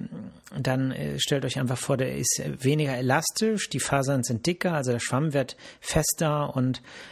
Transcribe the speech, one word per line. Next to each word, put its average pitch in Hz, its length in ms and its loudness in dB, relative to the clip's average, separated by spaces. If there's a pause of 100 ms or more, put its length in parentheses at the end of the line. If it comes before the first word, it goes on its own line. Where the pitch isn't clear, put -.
(600)
dann, 131 320 2
äh, 143 280 -4
stellt 139 260 0
euch 135 140 -4
einfach 127 180 0
vor, 139 200 0
der 131 180 0
ist 143 260 0 (180)
weniger 139 360 2
elastisch, 160 720 2
die 135 100 -2
Fasern 135 440 2
sind 117 220 -2
dicker, 175 280 0
also 127 180 0
der 117 80 0
Schwamm 139 340 0
wird 139 240 0 (220)
fester 151 760 0
und, 127 260 0 (300)